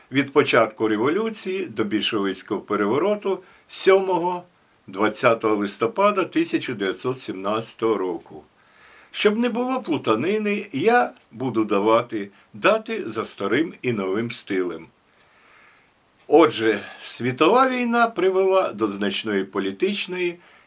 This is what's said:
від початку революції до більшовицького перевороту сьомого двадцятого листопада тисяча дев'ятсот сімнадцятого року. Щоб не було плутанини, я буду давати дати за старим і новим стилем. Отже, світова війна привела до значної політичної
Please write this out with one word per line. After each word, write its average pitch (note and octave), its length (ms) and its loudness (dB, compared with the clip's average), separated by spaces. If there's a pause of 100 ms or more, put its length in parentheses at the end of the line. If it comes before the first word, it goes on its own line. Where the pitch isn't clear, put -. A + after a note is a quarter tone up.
(120)
від C3+ 220 0
початку A2+ 540 2
революції F#3 800 -2
до A2 180 -4
більшовицького G2+ 800 -2
перевороту E3+ 800 -2 (280)
сьомого F3+ 760 2 (440)
двадцятого G#2+ 680 2
листопада F#3 680 0
тисяча D#3+ 500 -2
дев'ятсот B2+ 440 -4
сімнадцятого G#2+ 800 -2
року. E2 460 -6 (680)
Щоб G#3 260 0
не A#3+ 120 0
було B3+ 320 -2
плутанини, F3 920 -2
я A3+ 380 2 (200)
буду A2+ 320 -2
давати G#2 680 2 (240)
дати G#3+ 560 0
за G#2+ 160 -4
старим B2 560 -2
і B2 120 -2
новим G#2 380 -2
стилем. F2+ 560 -4 (1400)
Отже, A2+ 580 4 (160)
світова E3 680 2
війна A#3+ 380 0
привела F#3+ 640 2
до G#2+ 140 -2
значної G2+ 560 -2
політичної F3 920 -4 (320)